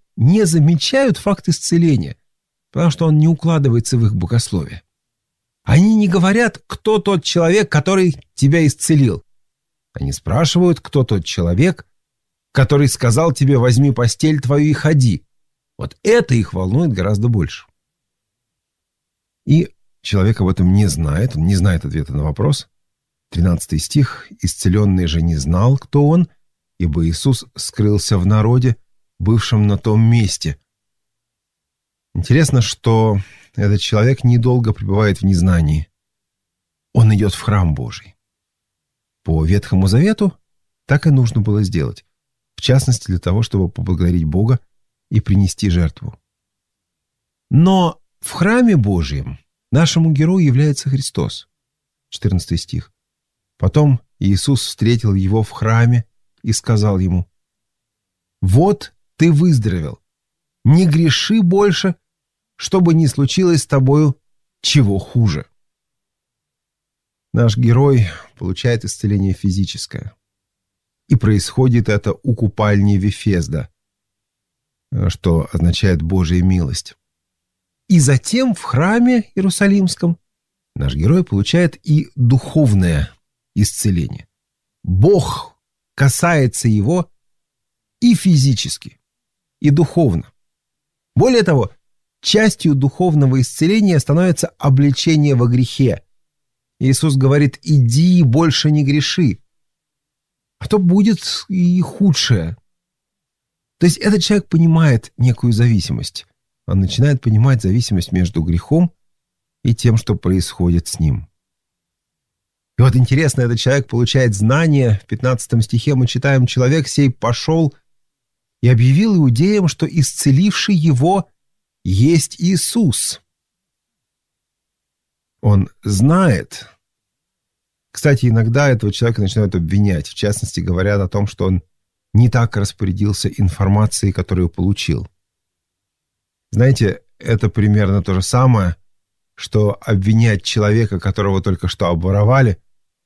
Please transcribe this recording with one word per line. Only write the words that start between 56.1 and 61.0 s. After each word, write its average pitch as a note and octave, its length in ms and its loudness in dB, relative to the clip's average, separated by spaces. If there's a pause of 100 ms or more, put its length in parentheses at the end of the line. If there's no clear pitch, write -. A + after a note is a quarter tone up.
и A2 120 -4
сказал G#2 440 -2
ему: F2+ 300 -2 (1120)
'Вот D#3 540 0 (220)
ты E3 140 2
выздоровел, A2+ 720 0 (640)
не E3+ 220 4
греши E3 560 0